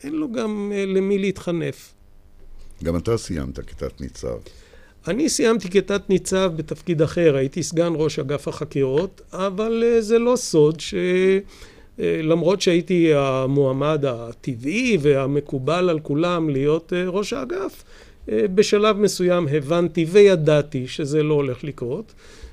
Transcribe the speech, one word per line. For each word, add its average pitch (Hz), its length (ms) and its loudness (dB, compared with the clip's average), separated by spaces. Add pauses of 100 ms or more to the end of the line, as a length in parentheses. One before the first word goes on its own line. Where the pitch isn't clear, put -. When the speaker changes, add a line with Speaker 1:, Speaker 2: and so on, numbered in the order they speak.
Speaker 1:
אין 285 100 -8
לו 311 180 -4
גם, 214 440 -4
אה, 196 100 -2
למי 190 320 0
להתחנף. 175 760 -4 (880)
Speaker 2:
גם 82 140 -2
אתה 113 200 -2
סיימת 69 420 -8
כתת - 420 -12
ניצב. 62 360 -10 (680)
Speaker 1:
אני 240 220 -2
סיימתי 226 400 0
כתת 196 400 -2
ניצב 190 460 0
בתפקיד 156 460 -4
אחר, 156 340 2
הייתי 135 280 -2
סגן 170 320 -2
ראש 151 240 -2
אגף 139 280 -6
החקירות, 147 720 -2 (120)
אבל, 202 520 -2
אה, 233 160 4
זה 220 180 2
לא 240 160 2
סוד 160 440 2
ש-, - 160 -10 (1040)
אה, 165 240 0
למרות 165 380 2
שהייתי 170 540 4
המועמד 139 880 2
הטבעי 135 960 -2
והמקובל 143 880 0
על 156 100 0
כולם 165 500 0
להיות, 147 440 0
אה, 180 160 -2
ראש 196 240 -4
האגף, 285 500 -8 (480)
אה, 214 140 0 (100)
בשלב 208 420 4
מסוים 180 500 0
הבנתי 165 580 0
וידעתי 156 840 4
שזה 151 360 -2
לא 151 100 0
הולך 139 300 -2
לקרות, 143 500 -8 (400)